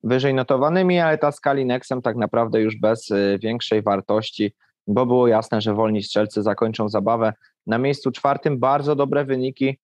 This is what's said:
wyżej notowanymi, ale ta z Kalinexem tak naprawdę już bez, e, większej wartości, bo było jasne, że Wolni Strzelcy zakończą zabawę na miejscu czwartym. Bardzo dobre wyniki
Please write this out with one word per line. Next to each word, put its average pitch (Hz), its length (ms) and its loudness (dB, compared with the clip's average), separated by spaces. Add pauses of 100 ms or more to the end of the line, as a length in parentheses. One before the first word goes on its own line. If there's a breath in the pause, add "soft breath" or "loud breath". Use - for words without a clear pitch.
wyżej 131 300 0
notowanymi, 156 640 2
ale 160 180 2
ta 147 140 0
z - 80 -16
Kalinexem 127 640 -2
tak 117 140 -2
naprawdę 113 460 0
już 110 180 0
bez, 110 320 0
e, 101 280 2
większej 110 420 -2
wartości, 104 720 -2 (340)
bo 117 180 2
było 123 220 4
jasne, 110 340 2
że 107 120 -2
Wolni 107 300 0
Strzelcy 107 400 -2
zakończą 110 460 -2
zabawę 110 440 0 (340 soft breath)
na 113 100 -2
miejscu 135 340 -2
czwartym. 139 480 -2
Bardzo 143 360 0
dobre 139 300 0
wyniki 135 580 -2